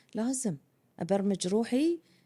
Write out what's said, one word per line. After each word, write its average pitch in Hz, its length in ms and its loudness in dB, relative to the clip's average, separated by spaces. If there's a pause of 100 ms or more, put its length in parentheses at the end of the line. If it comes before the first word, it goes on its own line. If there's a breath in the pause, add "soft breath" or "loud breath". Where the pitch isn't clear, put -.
(140 soft breath)
لازم 226 420 -2 (420)
أبرمج 190 480 0
روحي 247 540 0 (260 soft breath)